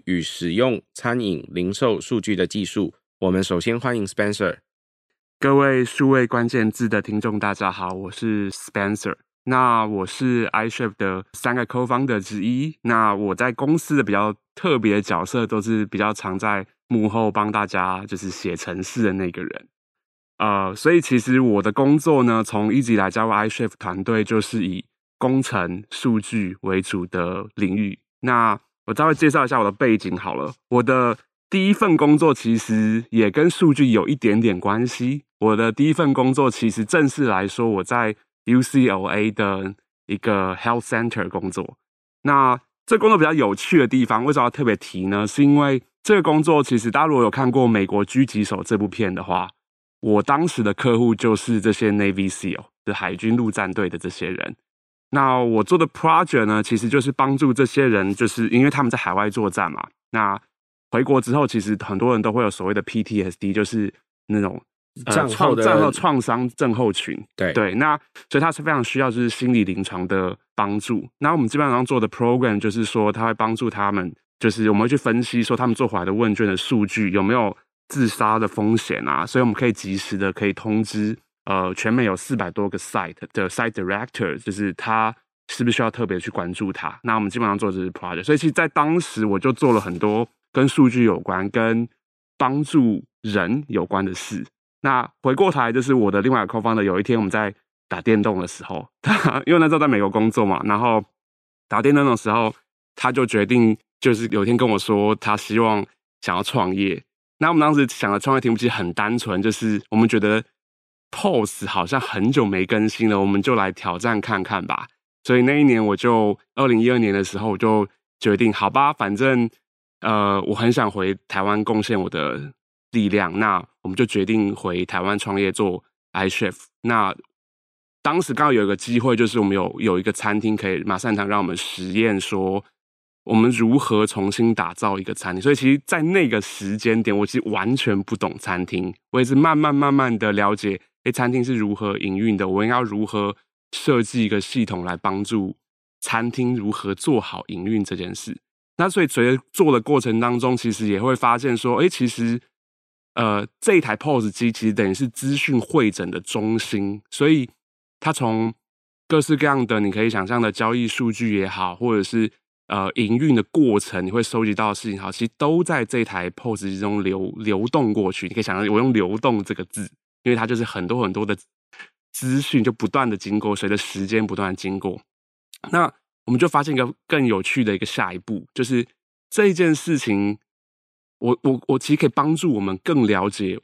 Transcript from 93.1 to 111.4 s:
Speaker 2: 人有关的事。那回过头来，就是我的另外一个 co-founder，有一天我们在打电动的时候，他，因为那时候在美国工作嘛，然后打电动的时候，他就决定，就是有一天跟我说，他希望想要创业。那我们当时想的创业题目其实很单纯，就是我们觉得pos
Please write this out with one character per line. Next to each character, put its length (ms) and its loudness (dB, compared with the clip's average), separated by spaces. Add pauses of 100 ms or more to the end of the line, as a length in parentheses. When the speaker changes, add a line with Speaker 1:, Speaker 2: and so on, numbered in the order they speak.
Speaker 2:
人 460 -2
有 180 -2
关 180 -2
的 100 -4
事。 300 -10 (380)
那 280 0 (120)
回 120 2
过 160 4
头 80 -2
来， 140 0
就 80 2
是 140 2
我 160 4
的 100 2
另 100 0
外 120 2
一 40 -4
个 60 -12
co-founder， 300 0
有 180 0
一 20 -2
天 160 0
我 40 0
们 80 -2
在 240 -2 (340)
打 140 -8
电 200 4
动 160 0
的 80 -6
时 180 -16
候， 220 -12 (140)
他， 460 0
因 80 6
为 40 6
那 80 6
时 60 4
候 60 2
在 100 2
美 100 4
国 120 2
工 200 2
作 140 2
嘛， 220 0
然 120 2
后 240 2 (640)
打 120 -2
电 140 4
动 100 4
的 100 4
时 140 -2
候， 260 2 (420)
他 140 0
就 140 0
决 220 2
定， 280 4 (240)
就 140 4
是 180 -2
有 120 0
一 20 0
天 140 2
跟 100 2
我 100 2
说， 360 2
他 200 0
希 260 -2
望 220 2 (380)
想 160 -4
要 60 -2
创 320 -2
业。 280 -2 (380)
那 100 2
我 40 0
们 60 4
当 120 4
时 160 4
想 220 -4
的 80 0
创 180 0
业 40 0
题 80 0
目 80 2
其 100 -2
实 40 2
很 240 -4
单 220 -2
纯， 240 -2
就 80 0
是 320 -2 (100)
我 60 0
们 120 6
觉 100 2
得 240 2 (720)
pos 560 -2